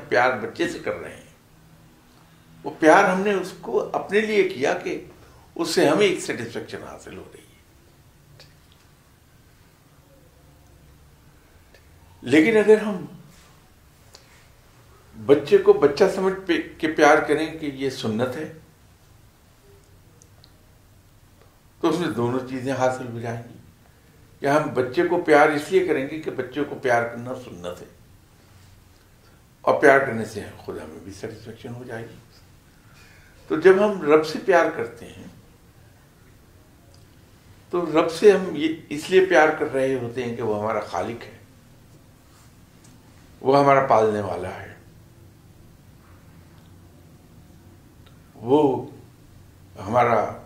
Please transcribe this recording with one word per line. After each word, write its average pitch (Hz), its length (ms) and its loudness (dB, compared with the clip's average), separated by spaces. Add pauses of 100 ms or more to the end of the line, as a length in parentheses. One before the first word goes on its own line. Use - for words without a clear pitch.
پیار 123 300 2
بچے - 300 -6
سے - 100 -8
کر - 160 -6
رہے - 200 -14
ہیں، - 80 -20 (1400)
وہ - 140 -10
پیار 165 260 8
ہم 185 160 0
نے 202 120 -2
اس 185 280 -4
کو 233 200 -2 (120)
اپنے - 280 -2
لیے 214 280 0
کیا 135 300 -4
کہ 180 140 -8 (600)
اس 165 160 -4
سے 156 180 4
ہمیں 196 180 4
ایک 175 140 0
سیٹسفیکشن 110 600 -10
حاصل 76 340 -18
ہو 90 80 -16 (100)
رہی - 60 -20
ہے۔ - 220 -20 (4000)
لیکن 220 340 4
اگر 208 260 6
ہم 208 220 -6 (2000)
بچے 147 420 4
کو - 140 6
بچہ - 320 4 (100)
سمجھ 190 200 -2 (120)
پہ، 165 140 0 (180)
کے 160 140 -4
پیار 151 260 4 (100)
کریں 156 180 0 (120)
کہ 156 160 -10
یہ 135 160 -6
سنت 120 460 -4
ہے، 156 160 -12 (3250)
تو 170 80 0
اس 160 100 0
میں 175 120 -2
دونوں 120 380 -2
چیزیں 131 240 -6
حاصل 127 400 -2
ہو 117 80 -10
جائیں 117 280 -10
گی۔ - 100 -20 (840)
یا 143 160 2
ہم 143 180 0
بچے 131 340 -2
کو 175 140 0
پیار 151 260 6
اس 147 240 -4
لیے 185 140 2
کریں 135 240 -2
گے 156 120 -10
کہ - 80 -8
بچے 131 340 -6
کو 139 100 -10
پیار 120 340 0
کرنا 120 260 -10 (100)
سنت 87 360 -14
ہے - 60 -18 (1700)
اور 131 200 0
پیار 139 180 8
کرنے 117 260 -2
سے 98 180 -12 (140)
خود 90 220 -14
ہمیں 78 260 -16
بھی 95 80 -16
سیٹسفیکشن 113 640 -14
ہو 123 100 -16
جائے 117 200 -12
گی۔ - 100 -20 (1400)
تو 156 100 -2
جب 185 140 8 (100)
ہم 196 180 -2
رب 156 240 4
سے - 180 -8
پیار 165 320 2
کرتے - 300 -12
ہیں - 200 -20 (2500)
تو 175 120 -2 (100)
رب - 180 2
سے 208 200 8
ہم 185 240 0
یہ 151 120 -2 (200)
اس 147 220 -8
لیے 185 160 8
پیار 160 220 6 (100)
کر 151 140 -4
رہے 135 220 0
ہوتے 120 300 -6
ہیں 117 120 -8
کہ 123 60 -8
وہ 107 180 -2
ہمارا 107 200 -2
خالق 95 440 -8
ہے، - 140 -20 (2000)
وہ 135 180 2
ہمارا 139 280 4
پالنے 110 340 2
والا 92 320 -8 (100)
ہے، - 100 -18 (3500)
وہ 131 300 2 (1120)
ہمارا، 117 400 2 (280)